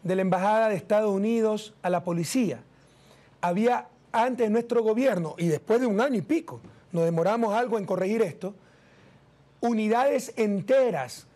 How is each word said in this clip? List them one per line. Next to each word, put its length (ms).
de 120
la 60
Embajada 480
de 60
Estados 340
Unidos 720
a 80
la 140
policía. 580
Había 460
antes 340
de 60
nuestro 320
gobierno, 560
y 80
después 320
de 80
un 140
año 160
y 40
pico, 400
nos 140
demoramos 500
algo 240
en 60
corregir 360
esto, 320
unidades 760
enteras 880